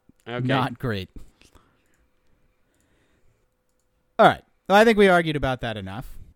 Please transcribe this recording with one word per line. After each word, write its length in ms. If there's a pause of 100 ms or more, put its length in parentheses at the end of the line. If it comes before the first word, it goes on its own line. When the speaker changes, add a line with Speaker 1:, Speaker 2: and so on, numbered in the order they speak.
(280)
Speaker 1:
Okay. 180
Speaker 2:
not 320
great. 320 (3000)
All 80
right. 160 (260)
Well, 80
I 80
think 120
we 100
argued 280
about 260
that 160
enough. 400 (180)